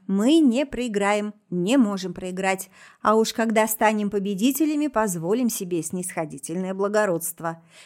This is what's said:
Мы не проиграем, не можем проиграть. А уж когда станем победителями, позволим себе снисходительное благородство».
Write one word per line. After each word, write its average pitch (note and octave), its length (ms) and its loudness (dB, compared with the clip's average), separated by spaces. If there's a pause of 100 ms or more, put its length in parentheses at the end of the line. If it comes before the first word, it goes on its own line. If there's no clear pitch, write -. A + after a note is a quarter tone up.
Мы A3 320 4
не C#4 260 4
проиграем, G#3 720 -2 (160)
не F3+ 260 2
можем G3 380 2
проиграть. F#3+ 560 -4 (320)
А G#3+ 140 4
уж A3 160 2
когда A3 340 2
станем G#3+ 440 0
победителями, C4 760 0
позволим A3 640 0
себе F3 320 -4
снисходительное F3 880 -8
благородство». F#3+ 920 -2 (220)